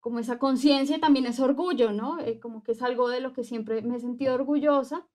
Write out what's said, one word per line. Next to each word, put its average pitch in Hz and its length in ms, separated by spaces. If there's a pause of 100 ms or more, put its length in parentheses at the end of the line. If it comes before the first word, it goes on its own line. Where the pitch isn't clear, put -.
como 240 180
esa 233 200
conciencia 269 600
y - 20
también 277 240
ese 240 180
orgullo, 262 500
¿no? 247 280
Eh, 226 200
como 220 220
que 233 100
es 226 100
algo 247 260
de 247 120
lo 262 120
que 247 120
siempre 220 360
me 240 160
he 240 40
sentido 247 340
orgullosa. 285 800